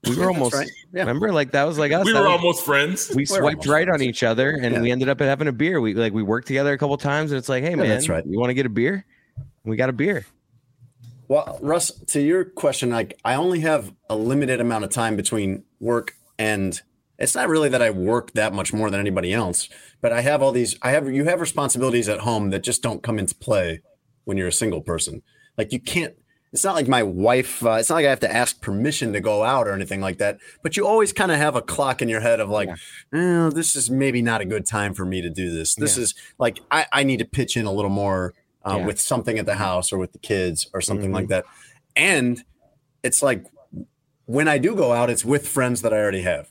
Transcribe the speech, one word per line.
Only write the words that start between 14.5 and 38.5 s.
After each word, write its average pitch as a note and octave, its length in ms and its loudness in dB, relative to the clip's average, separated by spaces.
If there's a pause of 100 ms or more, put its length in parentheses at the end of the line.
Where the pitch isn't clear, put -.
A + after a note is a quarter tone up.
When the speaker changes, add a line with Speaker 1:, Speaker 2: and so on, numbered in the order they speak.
Speaker 2:
amount A#2 240 0
of F#2+ 60 -6
time A2+ 240 0
between G2+ 480 -2 (160)
work A#2 360 -2 (240)
and, G2+ 420 -2 (380)
it's - 180 -2
not D#3 120 0
really D#3 200 4
that B2+ 140 2
I A2+ 80 4
work G#2 420 -2
that G#2+ 200 0
much F#2+ 200 -4
more G#2+ 180 0
than G2 80 -2
anybody F#2+ 340 -2
else, G2 360 -2 (320)
but A#2 120 2
I A#2+ 100 0
have C#3+ 200 2
all C3+ 80 4
these, A#2+ 320 0
I B2+ 80 0
have, C#3+ 220 2
you C#3+ 140 0
have F3 140 0
responsibilities B2+ 680 0
at G#2 120 -2
home G#2 300 0
that G2 140 -2
just - 180 -2
don't A2+ 220 -4
come A2 160 -2
into - 160 -4
play F2 460 -2 (420)
when G2 120 -4
you're F#2 120 0
a F2 40 -2
single F#2 280 -2
person. - 420 -6 (340)
Like, G#2+ 160 -4
you B2+ 60 -6
can't, - 360 -6 (380)
it's - 120 -2
not F#3+ 100 0
like C#3+ 140 0
my B2+ 140 4
wife, A2 640 2
uh, A2+ 80 4
it's A2+ 160 2
not D3+ 80 0
like D#3 100 4
I C#3 40 6
have C3 100 0
to - 140 0
ask A#2+ 260 0
permission A2+ 520 -2
to G2+ 80 -2
go G#2 240 2
out B2 240 2
or G2 40 -2
anything G2 280 -4
like F#2+ 180 -4
that, G#2 200 -2 (240)
but E3 140 -4
you G3+ 100 0
always G#3 260 4
kinda F3+ 240 2
have D3 200 2
a - 60 -2
clock C#3 400 -2
in A#2+ 60 0
your A2+ 120 0
head A#2 200 2
of G2+ 100 -2
like, G#2 180 -2
Speaker 1:
Yeah. E2+ 60 -8 (720)
Speaker 2:
"Oh, D#3 40 2
this D#3 260 -2
is B2 140 -2
maybe C3 320 2
not A#2 180 2
a G2+ 40 -4
good F#2+ 220 -4
time G2+ 260 -2
for F#2+ 140 -6
me F#2 160 -4
to E2+ 80 -6
do F2 240 -6
this. D#2+ 220 -2
This D3 200 0
Speaker 1:
Yeah. B2 80 -2
Speaker 2:
is, - 100 -2 (240)
like, A#2+ 220 -2 (100)
I, D3 220 2
I C#3 120 2
need C3 160 2
to A2+ 40 0
pitch - 320 -4
in A2+ 100 0
a G2 60 -2
little G2+ 180 -2
more, F#2+ 440 -2 (320)